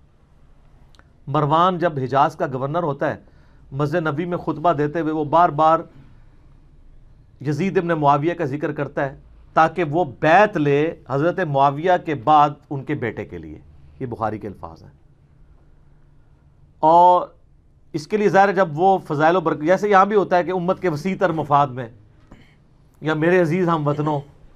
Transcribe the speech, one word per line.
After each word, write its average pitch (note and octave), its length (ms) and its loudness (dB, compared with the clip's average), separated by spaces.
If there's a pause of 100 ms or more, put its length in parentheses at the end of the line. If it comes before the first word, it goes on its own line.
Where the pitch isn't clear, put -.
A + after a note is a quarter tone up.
(1300)
मरवान D#3 480 0
जब D#3+ 220 -2
हिजाज C3+ 360 0
का F3 120 -4
गवर्नर C#3 360 -6
होता D#3 240 -4
है, A2 160 -6 (500)
मस्जिद D3+ 340 -2
नबी D#3 180 -4
में F3 140 -6
खुतबा E3 340 -2
देते D3 260 -2
हुए D#3 120 -2
वो D#3 140 -4
बार D#3+ 260 4
बार D#3 360 2 (1500)
यजीद D3+ 360 -2
इब्न E3+ 160 0
मुआविया D3 400 2
का E3+ 120 -4
जिक्र D3 280 -6
करता D3 280 -6
है C3+ 160 -6 (380)
ताकि D#3+ 280 2
वो D#3+ 220 -2 (160)
बैत F#3 360 4
ले C#3+ 220 2 (300)
हज़रत E3 300 -2
मुआविया D3 580 2
के E3 180 -4
बाद D3 400 2 (160)
उनके C#3+ 240 -6
बेटे A2+ 300 -6
के F2 120 -14
लिए। D#2+ 240 -16 (400)
ये C3 60 -8
बुखारी A2 320 -6
के A2 80 -12
अल्फाज E2+ 360 -16
हैं। G2 80 -20 (1900)
और F3 520 4 (580)
इसके E3+ 240 -4
लिए G#3 120 2
ज़ाहिर G3 200 4
है F#3+ 60 -4
जब F3 200 0
वो F#3+ 220 2 (100)
फ़ज़ाइल D#3 280 2
व F#3 60 2
बरक-, D#3 220 -4
जैसे F#3 260 0
यहाँ G3 180 6
भी G#3+ 80 -2
होता F3+ 220 2
है F3 60 2
कि E3 80 -6
उम्मत F#3 280 -2
के F#3 100 -2
वसी E3 260 -4
तर F3 160 0
मफाद C#3+ 380 0
में B2 220 -12 (1120)
या D#3 140 -2
मेरे E3 240 2
अजीज F3 280 0
हम D#3+ 180 0
वतनों, D3 360 -2 (340)